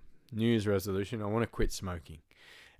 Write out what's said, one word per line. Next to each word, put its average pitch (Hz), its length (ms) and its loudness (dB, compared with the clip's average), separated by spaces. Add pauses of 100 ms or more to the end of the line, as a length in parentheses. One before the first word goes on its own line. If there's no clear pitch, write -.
(320)
New 110 160 0
Year's 110 200 4
resolution, 101 540 0
"I 104 40 -4
wanna 107 200 0
quit - 280 0
smoking." 87 480 -8 (580)